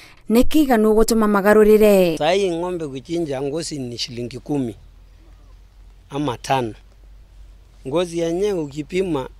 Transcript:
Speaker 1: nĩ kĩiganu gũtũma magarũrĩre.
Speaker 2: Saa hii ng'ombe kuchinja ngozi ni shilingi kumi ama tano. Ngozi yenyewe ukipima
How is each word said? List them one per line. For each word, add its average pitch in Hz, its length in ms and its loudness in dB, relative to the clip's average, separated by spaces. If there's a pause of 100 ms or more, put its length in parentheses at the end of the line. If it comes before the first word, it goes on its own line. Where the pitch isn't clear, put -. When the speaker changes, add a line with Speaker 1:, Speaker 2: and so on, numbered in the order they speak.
(300)
Speaker 1:
nĩ 233 140 4
kĩiganu 233 500 2
gũtũma 220 320 2
magarũrĩre. 208 920 4
Speaker 2:
Saa 147 140 0
hii 196 180 0
ng'ombe 170 380 -6
kuchinja 135 540 -6
ngozi 147 360 -6
ni 120 200 -10
shilingi 120 400 -10
kumi 127 360 -4 (1400)
ama 139 280 -4
tano. 123 360 -4 (1120)
Ngozi 170 300 -4
yenyewe 175 420 -2
ukipima 151 680 -4 (120)